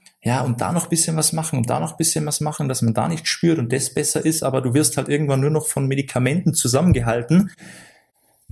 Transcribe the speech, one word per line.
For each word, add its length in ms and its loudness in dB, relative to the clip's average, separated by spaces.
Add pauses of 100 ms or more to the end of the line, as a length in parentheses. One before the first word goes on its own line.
(240)
ja, 180 0
und 180 -2
da 120 -2
noch 140 -2
ein 40 -10
bisschen 260 0
was 160 0
machen 260 -4
und 120 0
da 100 0
noch 120 -4
ein 60 -16
bisschen 280 0
was 160 -4
machen, 260 0
dass 140 -2
man 140 2
da 120 0
nichts 220 -4
spürt 300 2
und 120 -2
das 220 -2
besser 320 -2
ist, 180 0
aber 180 0
du 120 0
wirst 240 2
halt 100 -2
irgendwann 320 0
nur 120 2
noch 160 0
von 200 -2
Medikamenten 680 0
zusammengehalten. 1000 2 (1000)